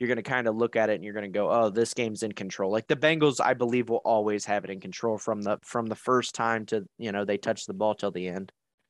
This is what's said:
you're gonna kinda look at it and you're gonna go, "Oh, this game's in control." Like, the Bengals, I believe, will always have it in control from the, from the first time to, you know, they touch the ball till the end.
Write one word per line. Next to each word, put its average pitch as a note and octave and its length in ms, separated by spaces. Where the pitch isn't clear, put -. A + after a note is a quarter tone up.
you're B2 80
gonna A#2+ 120
kinda B2 300
look A2+ 240
at A2 160
it G#2 60
and E2+ 80
you're G#2 100
gonna G#2 140
go, F#2+ 200
"Oh, A2 220
this A2+ 240
game's A2+ 300
in G#2 80
control." G2 400
Like, A2+ 160
the D3+ 80
Bengals, D3+ 440
I C3 140
believe, A#2+ 340
will A2+ 100
always G#2+ 480
have G#2 180
it F#2+ 60
in F#2+ 100
control G#2 360
from G#2 260
the, G#2 200
from A#2 240
the A2 80
first B2+ 400
time A2+ 320
to, G#2 180
you A2+ 140
know, G2+ 120
they G2+ 140
touch - 280
the G#2 60
ball G#2 220
till G2+ 160
the F2+ 160
end. F#2+ 240